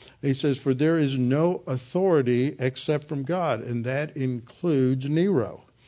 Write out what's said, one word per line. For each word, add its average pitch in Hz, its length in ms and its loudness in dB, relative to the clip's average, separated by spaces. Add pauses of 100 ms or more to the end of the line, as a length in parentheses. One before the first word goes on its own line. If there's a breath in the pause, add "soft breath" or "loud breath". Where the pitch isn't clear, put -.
(220 loud breath)
He 139 140 0
says, 139 240 0
"For 135 140 0
there 156 260 2
is 139 180 0
no 143 480 0
authority 143 960 0
except 143 480 -2
from 143 160 -6
God," 151 380 -2
and 120 240 -4
that 143 300 -4
includes 131 920 0
Nero. 156 540 0 (240 loud breath)